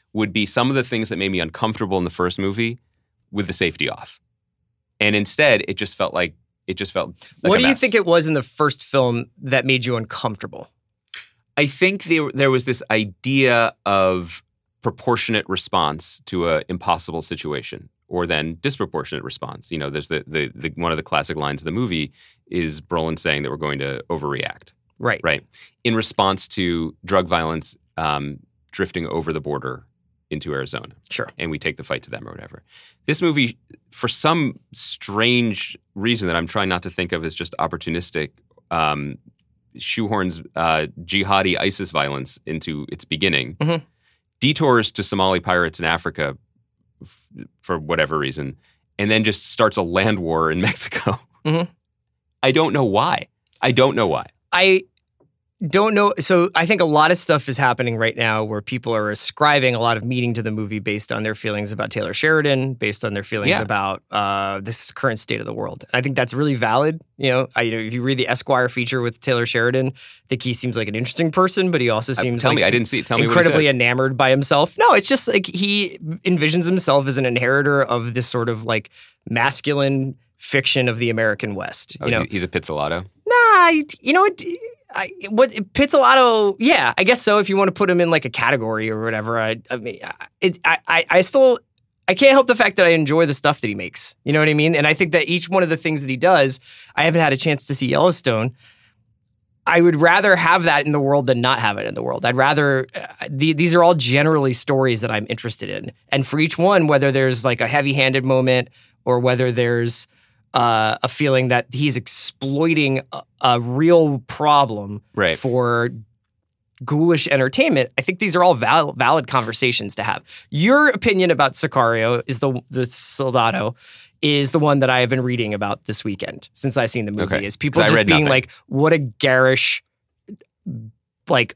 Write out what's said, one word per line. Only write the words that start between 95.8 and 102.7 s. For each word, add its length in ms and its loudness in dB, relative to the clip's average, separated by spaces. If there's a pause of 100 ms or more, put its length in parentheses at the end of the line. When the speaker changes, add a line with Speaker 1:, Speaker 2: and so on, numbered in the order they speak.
Speaker 2:
that 80 -6
he 80 -4
does, 420 4 (360)
I 80 2
haven't 180 4
had 100 4
a 60 2
chance 300 -2
to 80 -4
see 120 -2
Yellowstone. 640 2 (1120)
I 140 4
would 160 6
rather 400 6
have 280 4
that 220 4
in 60 0
the 80 2
world 280 2
than 120 4
not 200 2
have 180 0
it 80 -6
in 80 -6
the 100 -6
world. 220 -4
I'd 100 2
rather, 580 2